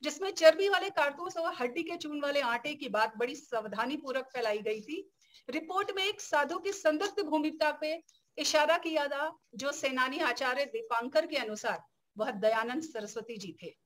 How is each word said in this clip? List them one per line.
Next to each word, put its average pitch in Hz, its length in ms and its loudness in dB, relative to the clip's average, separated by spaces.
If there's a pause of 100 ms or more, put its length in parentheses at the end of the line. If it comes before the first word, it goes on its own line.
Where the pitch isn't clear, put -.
जिसमें 302 280 -4
चर्बी 330 380 8
वाले 381 220 2
कारतूस 330 460 0
और 339 240 -2
हड्डी 254 220 -2
के 330 140 -6
चूर्ण 302 240 -6
वाले 285 200 0
आटे 269 340 0
की 285 140 -8
बात 214 280 2
बड़ी 247 200 -2
सावधानी 220 600 -4
पूर्वक 262 280 -4
फैलाई 226 340 -2
गई 214 220 -4
थी। 330 320 -10 (380)
रिपोर्ट 349 460 -2
में 381 80 0
एक 403 160 -2
साधु 294 380 0
की 392 140 -4
संदिग्ध 392 500 0
भूमिका 302 500 0
पे 311 300 -4 (360)
इशारा 302 400 4
किया 320 300 0
था, 294 300 -4 (160)
जो 262 180 -4
सेनानी 262 460 0
आचार्य 269 460 0
दीपांकर 240 600 0
के 311 100 -4
अनुसार 214 460 -2 (360)
वह 220 120 0
दयानंद 220 520 2
सरस्वती 220 540 -8
जी 185 260 -12
थे। 160 240 -14